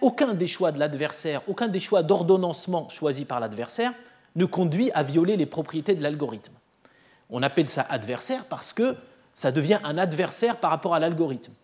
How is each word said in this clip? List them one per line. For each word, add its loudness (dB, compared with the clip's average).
aucun 4
des 0
choix 0
de -4
l'adversaire, -2
aucun -2
des -2
choix 2
d'ordonnancement 2
choisis -4
par -4
l'adversaire -4
ne 4
conduit 2
à 2
violer 2
les 2
propriétés -2
de -2
l'algorithme. -4
On -4
appelle 2
ça -2
adversaire -4
parce -10
que 0
ça 0
devient 4
un -4
adversaire 0
par 0
rapport 0
à 4
l'algorithme. -2